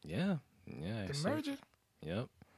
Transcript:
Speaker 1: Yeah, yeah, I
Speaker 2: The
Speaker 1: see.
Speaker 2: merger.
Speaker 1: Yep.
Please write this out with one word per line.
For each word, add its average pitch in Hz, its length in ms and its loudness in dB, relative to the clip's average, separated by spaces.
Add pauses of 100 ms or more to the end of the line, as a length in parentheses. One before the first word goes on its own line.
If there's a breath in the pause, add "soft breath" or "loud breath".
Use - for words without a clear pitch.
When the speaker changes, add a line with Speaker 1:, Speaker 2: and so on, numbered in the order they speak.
Speaker 1:
Yeah, 165 360 2 (280)
yeah, 104 380 -4
I 92 40 -2
Speaker 2:
The - 60 -2
Speaker 1:
see. 151 140 2
Speaker 2:
merger. 285 300 2 (440)
Speaker 1:
Yep. 156 280 -2 (280 soft breath)